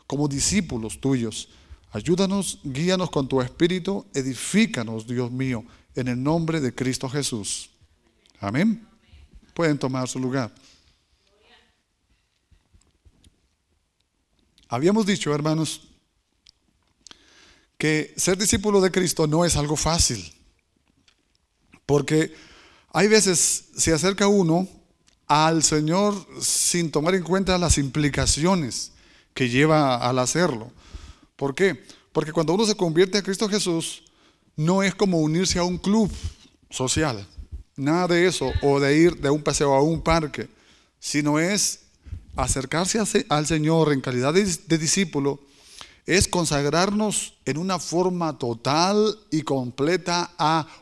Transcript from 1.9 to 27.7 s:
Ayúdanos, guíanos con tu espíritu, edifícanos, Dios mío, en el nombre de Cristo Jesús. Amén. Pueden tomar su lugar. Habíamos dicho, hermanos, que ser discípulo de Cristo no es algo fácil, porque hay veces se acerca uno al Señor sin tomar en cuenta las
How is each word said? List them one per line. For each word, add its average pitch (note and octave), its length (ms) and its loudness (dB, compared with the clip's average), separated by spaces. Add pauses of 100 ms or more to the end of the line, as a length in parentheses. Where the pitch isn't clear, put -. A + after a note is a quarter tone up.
Ayúdanos, F3+ 720 -2
guíanos F3 480 -2
con C#3 160 -2
tu C3 140 0
espíritu, F3 760 -2
edifícanos, B2+ 960 -2
Dios A#2+ 240 -4
mío, B2+ 320 -4 (300)
en B2+ 140 -4
el B2 140 -4
nombre D#3+ 380 0
de B2+ 140 -2
Cristo C3 340 -4
Jesús. B2 600 -6 (680)
Amén. C#3+ 480 -2 (680)
Pueden D#3 240 0
tomar C3 280 -4
su B2 120 -8
lugar. B2+ 360 -4 (4000)
Habíamos F#3 380 2
dicho, D#3 280 -2
hermanos, D3+ 540 -2 (1900)
que D3+ 400 -2
ser F#3 180 0
discípulo G3+ 460 2
de F#3 80 2
Cristo F3 360 0
no D#3+ 200 2
es D3 100 0
algo D3 180 0
fácil, C3+ 600 -2 (1500)
porque D3 480 0 (580)
hay F#3+ 160 4
veces G3 640 2
se E3 200 2
acerca F#3+ 320 2
uno F#3 420 4 (580)
al D#3 360 4
Señor E3 520 2 (280)
sin E3+ 480 0
tomar D#3+ 240 0
en F#3 80 0
cuenta F#3 340 0
las F3 220 2